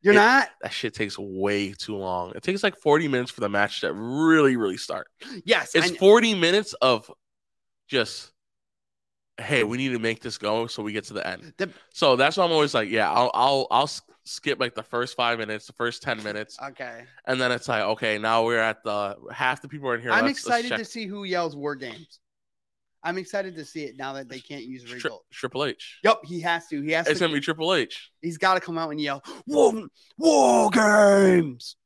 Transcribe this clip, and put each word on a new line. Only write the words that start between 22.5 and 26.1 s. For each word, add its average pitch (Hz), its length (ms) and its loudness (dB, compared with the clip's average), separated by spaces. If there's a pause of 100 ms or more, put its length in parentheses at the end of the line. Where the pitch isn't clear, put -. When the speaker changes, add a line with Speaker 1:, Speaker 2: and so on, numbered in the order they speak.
Speaker 1:
I'm 175 120 -4
excited 190 380 -6
to 156 100 -14
see 156 180 -12
it 131 140 -12
now 135 160 -8
that 135 160 -12
they 131 100 -14
can't 139 240 -14
use 127 220 -14
Speaker 2:
Tri-, 120 100 -16
Speaker 1:
Regal. 120 340 -10
Speaker 2:
Triple 131 360 -6
H. - 400 -10
Speaker 1:
Yep, 220 180 4